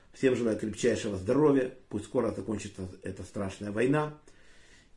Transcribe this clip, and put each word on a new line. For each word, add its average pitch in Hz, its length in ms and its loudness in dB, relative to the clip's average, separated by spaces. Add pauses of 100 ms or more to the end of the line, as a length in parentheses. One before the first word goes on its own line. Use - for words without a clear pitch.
(140)
Всем 127 240 4
желаю 110 200 0
крепчайшего 104 600 0
здоровья. 135 560 4 (160)
Пусть 104 160 -6
скоро 113 260 0
закончится 101 560 -8 (140)
эта 95 220 -10
страшная 101 500 -8
война. 147 400 0 (840)